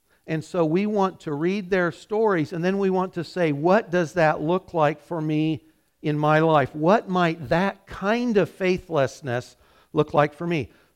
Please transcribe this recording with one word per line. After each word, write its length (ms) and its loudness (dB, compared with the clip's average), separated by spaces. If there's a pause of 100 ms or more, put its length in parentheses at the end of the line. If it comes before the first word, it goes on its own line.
(300)
And 140 -4
so 220 0
we 180 2
want 360 0
to 120 -8
read 380 -2
their 200 0
stories, 600 -2
and 100 -6
then 140 0
we 140 0
want 240 -2
to 100 -6
say, 260 -2
"What 400 2
does 220 0
that 300 2
look 320 -2
like 260 2
for 220 -8
me 420 -2 (380)
in 160 -2
my 220 4
life? 340 2
What 340 0
might 400 -2
that 380 -2
kind 500 -2
of 140 2
faithlessness 1080 -2 (380)
look 180 0
like 220 2
for 120 -10
me?" 220 -4 (280)